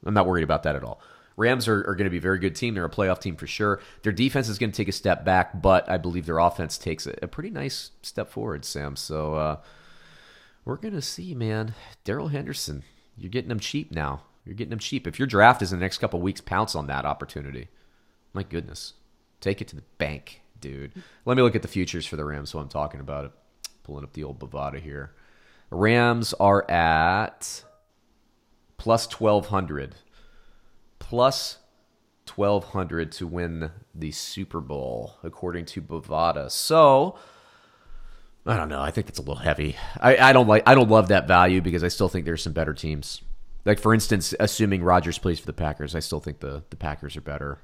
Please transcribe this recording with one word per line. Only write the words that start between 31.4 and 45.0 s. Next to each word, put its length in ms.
twelve 380
hundred 480
to 160
win 420
the 160
Super 500
Bowl, 600
according 440
to 180
Bovada. 640
So, 640
I 100
don't 120
know. 120
I 80
think 160
that's 140
a 20
little 140
heavy. 400
I, 160
I 160
don't 140
like, 180
I 80
don't 160
love 200
that 180
value 340
because 220
I 60
still 200
think 160
there's 160
some 120
better 200
teams. 480
Like, 140
for 140
instance, 460
assuming 440
Rodgers 360